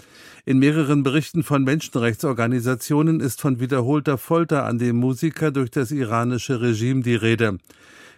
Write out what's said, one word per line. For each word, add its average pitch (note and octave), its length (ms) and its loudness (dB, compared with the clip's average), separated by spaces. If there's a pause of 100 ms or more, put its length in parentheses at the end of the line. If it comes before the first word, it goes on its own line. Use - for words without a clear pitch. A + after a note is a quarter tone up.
(440)
In C3+ 160 2
mehreren D3 420 4
Berichten C#3+ 400 0
von C#3 220 0
Menschenrechtsorganisationen B2+ 1500 0
ist B2+ 220 -4
von C3 180 0
wiederholter C3+ 600 0
Folter D#3+ 480 0
an A#2 120 -2
dem A#2+ 200 2
Musiker C3+ 520 -2
durch C3 220 -2
das B2+ 180 -2
iranische A#2+ 720 -2
Regime A#2+ 420 0
die A#2+ 140 0
Rede. A2 420 0 (600)